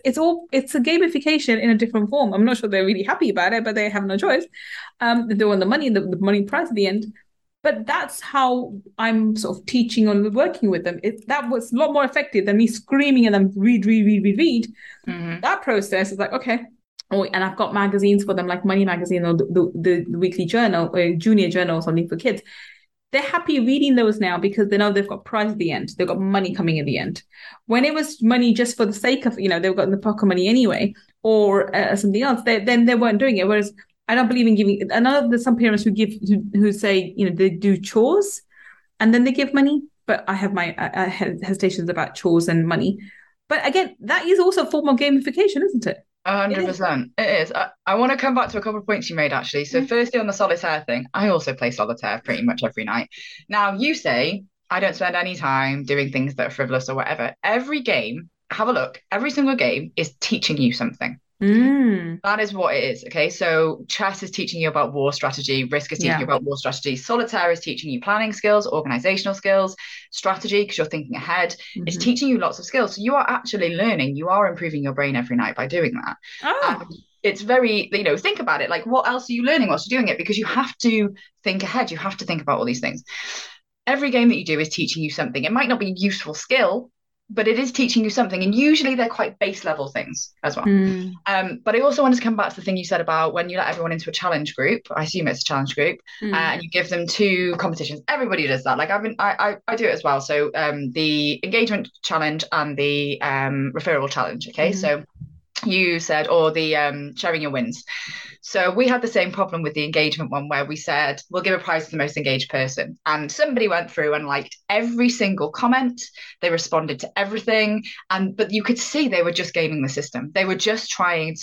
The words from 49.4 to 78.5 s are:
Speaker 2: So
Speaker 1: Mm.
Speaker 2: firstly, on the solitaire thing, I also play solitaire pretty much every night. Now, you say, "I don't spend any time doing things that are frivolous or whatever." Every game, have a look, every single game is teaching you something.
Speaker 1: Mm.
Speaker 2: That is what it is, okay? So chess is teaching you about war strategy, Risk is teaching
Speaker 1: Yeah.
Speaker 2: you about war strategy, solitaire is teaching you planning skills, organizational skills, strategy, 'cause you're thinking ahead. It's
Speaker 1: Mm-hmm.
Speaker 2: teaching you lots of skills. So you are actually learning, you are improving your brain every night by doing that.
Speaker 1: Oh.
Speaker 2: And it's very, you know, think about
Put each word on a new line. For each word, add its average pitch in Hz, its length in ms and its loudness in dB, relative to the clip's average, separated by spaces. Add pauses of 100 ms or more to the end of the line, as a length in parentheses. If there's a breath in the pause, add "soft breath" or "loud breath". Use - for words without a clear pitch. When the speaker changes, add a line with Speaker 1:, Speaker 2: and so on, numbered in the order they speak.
Speaker 2:
So 254 160 0
Speaker 1:
Mm. 269 60 -2
Speaker 2:
firstly, 240 320 0
on 214 80 0
the 196 60 -2
solitaire 170 520 0
thing, 123 280 -4
I 202 160 2
also 160 240 0
play 120 180 -2
solitaire 110 520 -4
pretty 113 200 -4
much 120 200 0
every 110 200 -4
night. 110 260 -4 (380 loud breath)
Now, 202 260 0
you 277 220 -2
say, 160 480 -2 (260)
"I 185 120 -2
don't 185 120 0
spend 175 220 -2
any 175 200 -4
time 135 500 -2
doing 139 260 0
things 135 240 -2
that 123 120 -2
are - 40 -8
frivolous 127 380 -4
or 101 60 -6
whatever." 120 380 -4 (100)
Every 254 380 -2
game, 151 480 -4 (220)
have 214 160 -4
a 247 60 2
look, 131 280 -4 (100)
every 240 200 -2
single 269 240 2
game 139 400 -2
is 165 240 -4
teaching - 380 -2
you 123 160 2
something. 123 440 -6 (240)
Speaker 1:
Mm. 214 840 4
Speaker 2:
That 208 160 2
is 208 140 -2
what 180 220 0
it 123 80 0
is, 131 220 -4
okay? 160 260 0
So 160 560 0
chess 196 340 -4
is 190 80 -10
teaching 170 320 -6
you 156 80 0
about 147 240 0
war 143 180 0
strategy, 139 520 -4
Risk 143 280 -4
is 156 60 -6
teaching 160 140 -2
Speaker 1:
Yeah. 156 80 0
Speaker 2:
you 131 60 -4
about 139 180 0
war 139 120 -4
strategy, 135 400 -4
solitaire 226 540 -2
is 170 120 -2
teaching 156 280 -10
you 123 100 -6
planning 214 320 -2
skills, 208 360 2
organizational 156 640 -2
skills, 196 420 0 (360 loud breath)
strategy, 196 520 -2
'cause 202 140 -6
you're 156 80 -2
thinking 147 300 -8
ahead. 170 400 -2 (320 loud breath)
It's 170 80 -4
Speaker 1:
Mm-hmm. 175 40 -8
Speaker 2:
teaching 247 280 2
you 254 100 4
lots - 220 -2
of - 60 -16
skills. 240 300 -2
So 202 60 -12
you 254 140 0
are 269 120 2
actually 202 480 -2
learning, 160 420 0
you 165 120 -4
are 196 160 4
improving 165 380 -4
your 139 100 -2
brain 139 220 0
every 123 200 -2
night 107 200 0
by 131 100 -4
doing 160 280 0
that. - 240 -8 (260 loud breath)
Speaker 1:
Oh. 466 360 0
Speaker 2:
And 165 140 -16 (300)
it's 202 180 0
very, 226 500 2
you 202 120 0
know, 156 140 2
think 403 220 -2
about 156 220 0